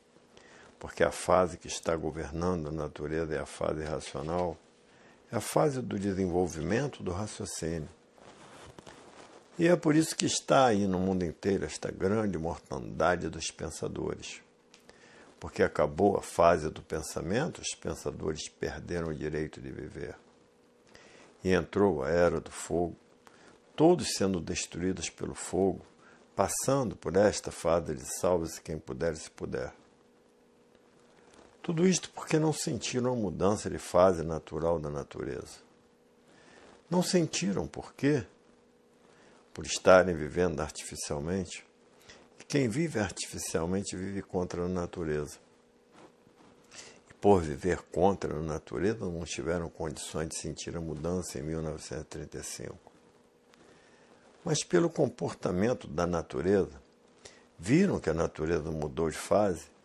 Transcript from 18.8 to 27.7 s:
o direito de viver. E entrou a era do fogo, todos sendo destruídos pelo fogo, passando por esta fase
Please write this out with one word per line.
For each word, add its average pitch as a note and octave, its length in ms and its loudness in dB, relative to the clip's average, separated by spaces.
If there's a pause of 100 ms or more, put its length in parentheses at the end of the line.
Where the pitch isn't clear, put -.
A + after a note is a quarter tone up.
o D#2 40 -4
direito D2+ 460 -6
de C2 100 -12
viver. C#2+ 460 -10 (1300)
E F#2 80 2
entrou F2 500 4
a C#2 80 -2
era E2+ 300 4
do - 100 -10
fogo, E2 460 -4 (800)
todos E3 380 4
sendo F#2+ 260 0
destruídos F2+ 720 -4
pelo - 260 -8
fogo, - 500 0 (480)
passando A#2 600 0
por E2+ 220 -2
esta G2+ 340 4
fase D#2+ 420 0